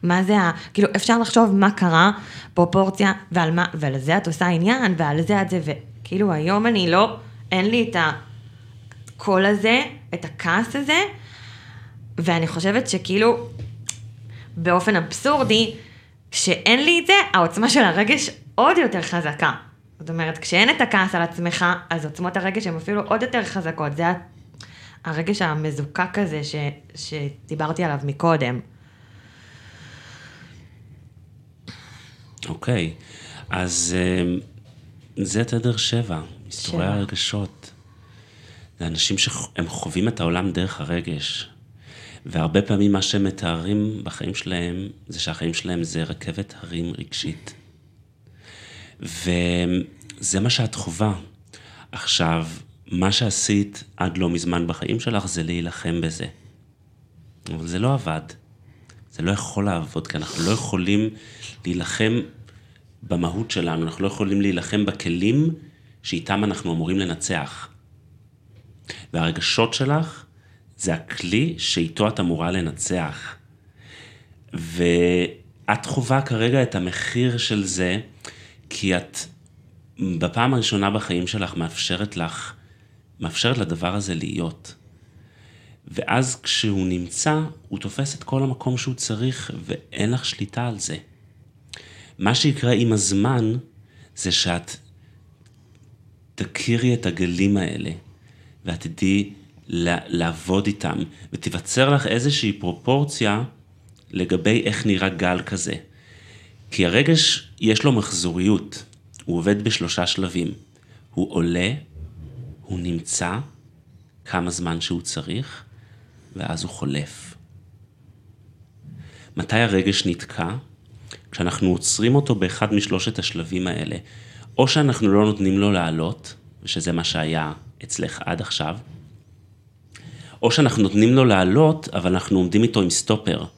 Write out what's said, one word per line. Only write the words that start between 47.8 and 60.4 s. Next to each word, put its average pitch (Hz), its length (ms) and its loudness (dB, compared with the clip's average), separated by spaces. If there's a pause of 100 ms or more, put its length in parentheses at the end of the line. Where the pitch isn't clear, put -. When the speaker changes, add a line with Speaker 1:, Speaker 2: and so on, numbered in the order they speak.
Speaker 2:
וזה 87 1400 -2
מה 113 100 2
שאת 123 260 0
חווה. 98 380 -2 (760)
עכשיו, 82 560 0 (440)
מה 92 200 2
שעשית 101 720 0 (140)
עד 87 200 -2
לא 92 120 2
מזמן 85 380 0
בחיים 85 320 -4
שלך, 107 260 -2
זה 87 180 -4
להילחם 85 580 -4
בזה. 82 260 -4 (1200)
אבל 80 180 -8
זה 87 120 -4
לא 123 140 2
עבד. 80 280 -4 (880)
זה - 120 -8
לא 90 80 2
יכול 101 340 -2
לעבוד, 82 420 -4
כי 82 100 -8
אנחנו 80 260 -6